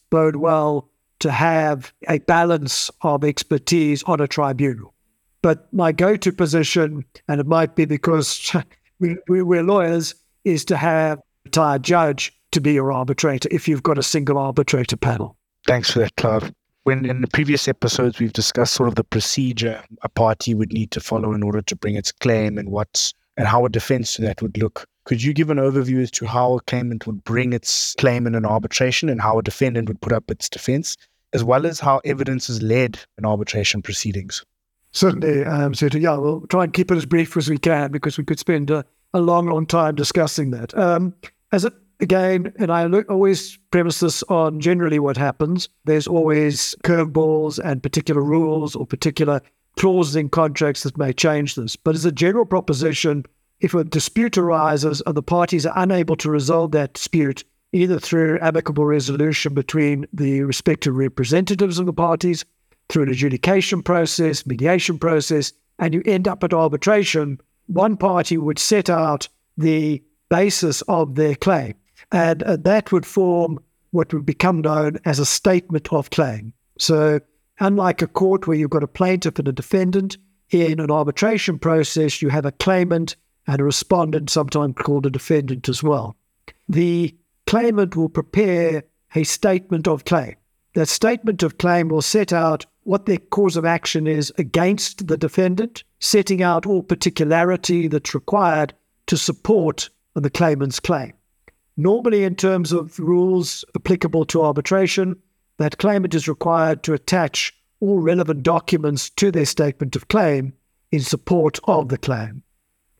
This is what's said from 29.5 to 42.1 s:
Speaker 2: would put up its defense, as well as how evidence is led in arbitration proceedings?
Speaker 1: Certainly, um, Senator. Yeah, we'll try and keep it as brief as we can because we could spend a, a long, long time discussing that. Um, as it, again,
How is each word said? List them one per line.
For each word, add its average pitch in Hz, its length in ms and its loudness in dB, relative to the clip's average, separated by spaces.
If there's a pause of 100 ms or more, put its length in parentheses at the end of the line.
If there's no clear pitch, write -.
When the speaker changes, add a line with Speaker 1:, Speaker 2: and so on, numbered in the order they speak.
Speaker 2:
would 101 120 -8
put 110 120 -4
up 110 180 -4
its - 180 -8
defense, - 480 -4 (360)
as 123 100 0
well 127 240 2
as 160 140 -4
how 135 240 2
evidence 135 440 -4
is 113 140 -6
led 117 360 0 (200)
in 107 60 -10
arbitration 104 580 -2
proceedings? 98 600 -8 (480)
Speaker 1:
Certainly, 156 520 2
um, 143 300 0
Senator. 147 240 0
Yeah, 160 180 2
we'll 151 300 -2
try 180 180 2
and 156 80 -6
keep 180 180 0
it 175 60 2
as 151 100 -2
brief 165 300 0
as 151 140 0
we 147 80 0
can 147 320 0
because 143 260 -4
we 147 80 -4
could 156 140 -4
spend 147 320 0
a, 151 140 0 (280)
a 185 80 2
long, 175 260 4
long 160 200 0
time 160 280 2
discussing 147 580 0
that. 117 260 -8
Um, 175 360 2 (360)
as 196 140 0
it, 233 80 -2 (280)
again, 185 580 2